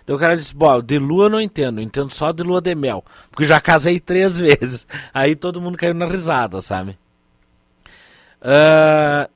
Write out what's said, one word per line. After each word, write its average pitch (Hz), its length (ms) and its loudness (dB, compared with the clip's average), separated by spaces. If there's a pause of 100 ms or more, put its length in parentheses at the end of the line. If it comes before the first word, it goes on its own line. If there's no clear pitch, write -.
Daí 143 100 -4
o 139 40 -4
cara 170 160 2
disse, 156 200 -10
"Bom, 139 240 4
de 123 200 -2
lua 160 260 0
eu 208 40 4
não 220 120 -2
entendo, 135 380 -4
eu 110 40 -6
entendo 135 280 -8
só 151 200 -4
de 170 120 -6
lua 180 180 -2
de 175 140 -4
mel, 127 280 -6 (280)
porque 151 140 -2
já 151 140 6
casei 170 400 2
três 185 380 0
<laughs> - 20 -6
vezes." 135 460 2 (260)
Aí 139 240 0
todo 175 260 -8
mundo 175 160 -8
caiu 170 180 -2
na 170 100 -4
risada, 147 560 -4
sabe? 95 360 -8 (1500)
Ah, 151 920 4